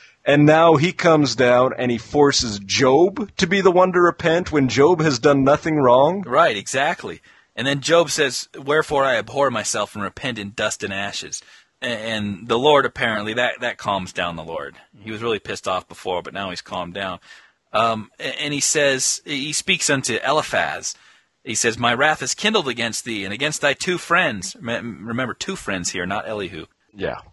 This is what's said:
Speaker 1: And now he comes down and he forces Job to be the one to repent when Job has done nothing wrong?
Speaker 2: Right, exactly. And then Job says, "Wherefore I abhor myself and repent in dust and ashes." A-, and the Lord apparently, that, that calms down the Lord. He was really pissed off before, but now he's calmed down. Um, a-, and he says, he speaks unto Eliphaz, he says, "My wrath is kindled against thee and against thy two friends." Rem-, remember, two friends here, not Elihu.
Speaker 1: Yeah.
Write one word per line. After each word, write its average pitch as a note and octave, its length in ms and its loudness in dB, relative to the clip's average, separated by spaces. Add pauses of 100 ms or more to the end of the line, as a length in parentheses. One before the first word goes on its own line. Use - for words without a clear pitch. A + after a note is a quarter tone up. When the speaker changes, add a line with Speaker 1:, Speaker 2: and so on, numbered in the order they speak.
(260)
Speaker 1:
And D3 200 6
now D#3+ 300 8
he D#3+ 160 2
comes D3+ 460 2
down B2 400 4
and B2 140 -2
he A#2+ 60 0
forces B2+ 640 2
Job C3+ 760 2
to F#3 100 2
be G3 140 0
the F#3 100 6
one F3+ 220 4
to F3+ 80 4
repent E3+ 500 2
when C#3+ 160 2
Job C#3+ 340 4
has D3+ 180 2
done C#3 260 4
nothing D3+ 320 2
wrong? C#3+ 460 4
Speaker 2:
Right, C3+ 340 2
exactly. C3 640 -4 (340)
And A#2 100 -6
then C#3+ 140 -2
Job D#3 300 4
says, C3+ 480 -2
"Wherefore C#3+ 480 0
I C3 100 2
abhor A2+ 340 0
myself G#2+ 460 -4
and G#2 80 -6
repent A#2 360 -8
in G2+ 120 -10
dust G#2+ 320 -4
and G2 80 -6
ashes." G2 500 -8 (400)
A-, B2+ 60 -10
and G#2+ 640 -6
the A2+ 100 2
Lord C#3 260 6
apparently, A2 500 -4
that, A#2+ 260 -2
that A#2+ 160 -6
calms F#2+ 340 -4
down F2 240 -6
the D#2+ 80 -12
Lord. D2+ 320 -10 (240)
He G#2+ 120 -14
was G#2+ 120 -10
really A2+ 160 -2
pissed - 300 -10
off F#2 180 -4
before, F2+ 340 -6
but D2 120 -14
now G2 160 -8
he's F2+ 120 -10
calmed F2+ 340 -10
down. F#2+ 240 -8 (520)
Um, A2 380 0 (100)
a-, D3 220 -8
and D3 120 -4
he C#3 80 -4
says, C#3 640 0
he C#3+ 280 -6
speaks - 360 -2
unto C3 360 0
Eliphaz, F2+ 720 -2 (500)
he A2+ 100 -6
says, A2 220 0
"My A#2+ 160 2
wrath D3+ 300 0
is B2 100 -6
kindled G3+ 340 0
against A2+ 380 -6
thee G#2+ 180 -6
and G2 100 -6
against C#3+ 280 -4
thy C#3+ 120 2
two F3+ 240 -4
friends." D#3 600 -2
Rem-, A2+ 480 -8
remember, A#2 260 -4
two - 220 -8
friends F#2 360 -6
here, F2+ 140 -4
not G2 220 -6
Elihu. G2 380 -8 (280)
Speaker 1:
Yeah. F2 240 -6 (160)